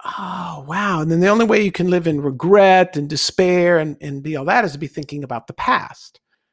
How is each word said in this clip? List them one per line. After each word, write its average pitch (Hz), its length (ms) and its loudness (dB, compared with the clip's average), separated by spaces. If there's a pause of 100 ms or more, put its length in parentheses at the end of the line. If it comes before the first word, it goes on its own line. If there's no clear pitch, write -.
"Oh, 175 640 -10
wow." 190 320 -2
And 156 100 -2
then 165 100 2
the 185 80 4
only 226 160 4
way 214 180 2
you 196 100 -2
can 180 180 -2
live 175 160 0
in 151 140 0
regret 180 760 4
and 147 120 -4
despair 175 720 2
and, 156 220 -4
and 143 220 -10
be 151 140 -8
all 135 80 -8
that 220 200 2
is 165 80 -6
to 143 60 -14
be 156 100 -8
thinking 143 360 -10
about 120 220 -10
the - 80 -16
past. - 680 -6 (320)